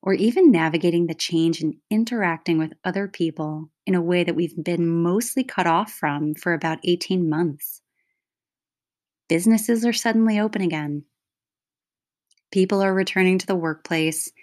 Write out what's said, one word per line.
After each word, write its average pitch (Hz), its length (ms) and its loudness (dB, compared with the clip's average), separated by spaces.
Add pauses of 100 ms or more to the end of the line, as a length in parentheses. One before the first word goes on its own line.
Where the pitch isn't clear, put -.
or 196 120 0
even 240 360 6
navigating 170 560 2
the 160 80 -4
change 165 460 0
in 151 180 -4 (120)
interacting 196 680 0
with 156 140 -2 (120)
other 190 220 -4
people 156 640 -6 (160)
in 190 80 0
a 180 60 2
way 175 240 0
that 165 100 -2
we've 160 280 -4
been 170 400 0
mostly 226 420 0
cut 185 220 -2
off 175 260 0
from 151 420 -4
for 170 200 -2
about 160 300 -4
eighteen 175 440 0
months. 151 540 -4 (1500)
Businesses 220 560 2
are 240 80 2
suddenly 220 480 2
open 214 220 -2
again. 151 420 -4 (1500)
People 196 320 2
are 190 120 2
returning 185 440 2
to 180 80 -6
the 196 80 -2
workplace, 160 800 -4 (100)